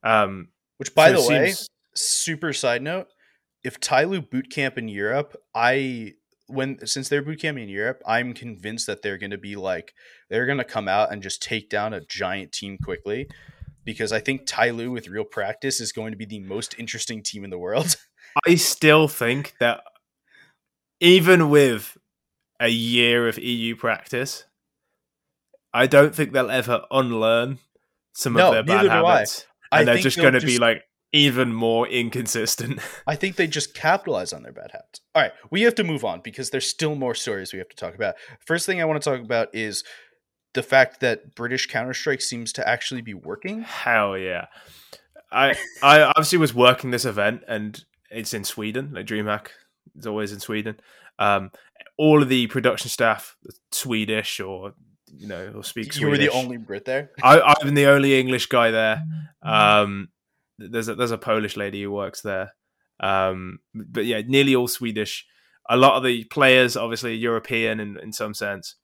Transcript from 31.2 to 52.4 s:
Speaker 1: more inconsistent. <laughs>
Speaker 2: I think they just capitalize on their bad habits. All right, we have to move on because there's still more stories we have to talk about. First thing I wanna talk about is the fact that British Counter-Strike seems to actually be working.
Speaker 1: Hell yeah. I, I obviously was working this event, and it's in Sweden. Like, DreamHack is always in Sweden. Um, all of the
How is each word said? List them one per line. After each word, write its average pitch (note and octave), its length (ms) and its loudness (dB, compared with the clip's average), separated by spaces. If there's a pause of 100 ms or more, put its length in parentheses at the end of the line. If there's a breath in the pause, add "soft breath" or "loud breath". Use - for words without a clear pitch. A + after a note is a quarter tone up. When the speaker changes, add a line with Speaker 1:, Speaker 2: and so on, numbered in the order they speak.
Speaker 1:
more A2+ 360 0
inconsistent. A#2 920 -4 (140)
<laughs> - 160 -12
Speaker 2:
I D3 80 -4
think F#3+ 180 -6
they E3+ 140 -2
just D3 260 -8
capitalize D#3 580 -2
on C2+ 120 -16
their - 80 -20
bad - 180 -18
habits. - 300 -20 (140)
All D#3 80 2
right, A2 100 -2 (180)
we G3 120 -2
have A#3 120 4
to G#3+ 100 -2
move D3+ 200 -4
on F2+ 160 -6
because A#2 300 -10
there's B2+ 180 -2
still D3+ 260 -4
more B2+ 220 -4
stories G2 360 -8
we F#2+ 60 -12
have F#2 100 -12
to - 80 -20
talk F2+ 200 -12
about. G2 180 -4 (320 loud breath)
First E3 180 -2
thing F#3 160 -4
I E3 40 0
wanna D3+ 160 -2
talk C3+ 200 -4
about A#2 320 -2
is G#2+ 300 -6 (720 loud breath)
the B2 80 -2
fact C3 380 4
that A#2 340 -2
British A#2+ 320 -6
Counter-Strike C3 540 -6
seems A#2 320 -8
to - 160 -4
actually A#2+ 320 -4
be A2+ 140 -14
working. C#3 480 -12
Speaker 1:
Hell G#2+ 560 -2
yeah. F2+ 300 -8 (840 soft breath)
I, C3+ 240 2 (280)
I D3+ 200 10
obviously D3+ 340 4
was D3+ 160 4
working B2 380 4
this B2 160 -2
event, G#2+ 420 -2
and G#2+ 340 -8 (280)
it's A2+ 240 -10
in G#2 100 -8
Sweden. A2+ 480 -8
Like, G2+ 140 -10
DreamHack G#2+ 400 -4 (500)
is D2+ 100 -14
always G#2+ 240 -6
in G2+ 100 -14
Sweden. G#2+ 380 -8 (400 soft breath)
Um, G2+ 340 0 (440 soft breath)
all D3+ 260 6
of C3 60 0
the B2 200 2